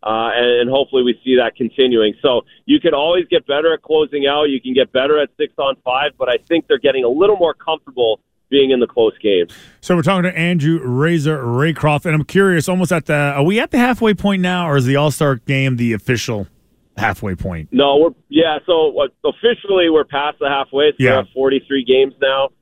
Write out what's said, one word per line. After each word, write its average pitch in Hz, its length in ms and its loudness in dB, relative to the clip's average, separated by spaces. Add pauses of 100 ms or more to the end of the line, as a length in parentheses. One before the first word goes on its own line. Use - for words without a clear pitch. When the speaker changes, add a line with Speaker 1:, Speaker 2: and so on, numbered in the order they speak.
Speaker 1:
uh, 113 320 -2
and, 120 240 2
and 120 100 -2
hopefully 135 320 0
we 123 220 0
see 127 100 0
that 120 220 0
continuing. 117 640 0
So 123 200 0 (240)
you - 120 4
can 165 160 0
always 165 340 0
get 170 200 0
better 156 260 0
at 151 80 -10
closing 147 460 -2
out. 147 160 0
You 135 160 -2
can 127 120 -8
get 127 200 0
better 139 280 0
at 139 160 -4
six 147 220 -6
on 139 160 -2 (100)
five, 135 320 -2
but 127 120 -4
I 120 80 0 (100)
think 165 220 -2
they're 143 100 0
getting 131 240 0
a 120 60 0
little 190 280 2
more 170 180 0
comfortable 127 680 -4 (300)
being 135 200 4
in 131 80 2
the 120 80 2
close 110 340 0
games. 101 320 0 (280)
Speaker 2:
So 180 160 0
we're 170 60 0
talking 180 280 0
to 165 80 -8
Andrew 165 400 0
Razor 147 640 -2
Raycroft, 143 640 -2
and 160 80 -2
I'm 151 100 0
curious, 185 440 2
almost 180 240 -2
at 160 140 -2
the, 156 80 -2
are 143 280 -2
we 190 160 2
at 269 140 -4
the 285 60 2
halfway 240 360 2
point 196 280 -2
now, 180 280 -2
or 143 60 2
is 131 80 2
the 131 100 0
All-Star 143 400 0
game 135 420 -2
the 117 160 0
official 110 540 -4 (500)
halfway 104 380 -4
point. 85 380 -10
Speaker 1:
No, 139 260 4
we're, 165 120 4 (180)
yeah, 156 380 0
so, 156 340 0
uh, 139 80 0 (160)
officially 165 680 0
we're 156 140 2
past 147 360 -6
the 139 80 -2
halfway, 139 420 0
so 139 80 -6
Speaker 2:
Yeah. 127 140 2
Speaker 1:
we're 131 80 2
at 98 140 -6
forty-three 135 500 0
games 131 360 2
now. 135 300 0 (120)